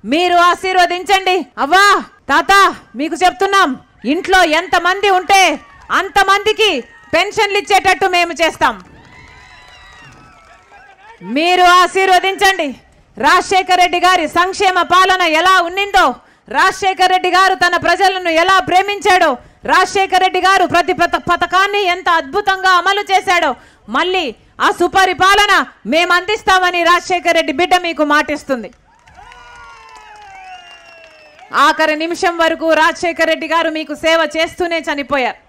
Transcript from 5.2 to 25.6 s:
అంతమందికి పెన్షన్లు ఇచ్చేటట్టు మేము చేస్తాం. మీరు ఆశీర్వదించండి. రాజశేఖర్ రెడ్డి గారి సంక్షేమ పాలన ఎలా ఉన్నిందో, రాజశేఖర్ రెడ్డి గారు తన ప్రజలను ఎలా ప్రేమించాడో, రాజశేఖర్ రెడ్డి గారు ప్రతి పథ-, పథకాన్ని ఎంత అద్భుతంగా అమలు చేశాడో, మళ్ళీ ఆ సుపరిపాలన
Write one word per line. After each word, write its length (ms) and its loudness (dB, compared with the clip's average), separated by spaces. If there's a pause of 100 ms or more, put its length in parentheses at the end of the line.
అంతమందికి 680 0 (440)
పెన్షన్లు 480 -2
ఇచ్చేటట్టు 540 0
మేము 260 -2
చేస్తాం. 340 -2 (2500)
మీరు 280 2 (160)
ఆశీర్వదించండి. 840 0 (580)
రాజశేఖర్ 560 2
రెడ్డి 240 0
గారి 200 2 (120)
సంక్షేమ 400 0 (120)
పాలన 320 2 (160)
ఎలా 160 2 (140)
ఉన్నిందో, 360 0 (520)
రాజశేఖర్ 580 0
రెడ్డి 220 0
గారు 260 2
తన 220 0
ప్రజలను 460 0 (120)
ఎలా 140 2 (120)
ప్రేమించాడో, 600 2 (400)
రాజశేఖర్ 540 0
రెడ్డి 200 0
గారు 200 2 (100)
ప్రతి 260 0
పథ-, 200 0 (100)
పథకాన్ని 500 0 (140)
ఎంత 140 -6 (120)
అద్భుతంగా 600 -2
అమలు 220 -2 (100)
చేశాడో, 380 0 (460)
మళ్ళీ 260 -2 (440)
ఆ 20 2 (100)
సుపరిపాలన 760 2 (420)